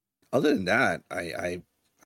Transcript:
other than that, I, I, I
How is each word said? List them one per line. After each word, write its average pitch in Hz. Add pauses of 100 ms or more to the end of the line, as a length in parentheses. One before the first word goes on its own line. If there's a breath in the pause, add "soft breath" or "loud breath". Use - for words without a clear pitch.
(340)
other 143
than 95
that, 101
I, 90
I, 90
I 90 (440)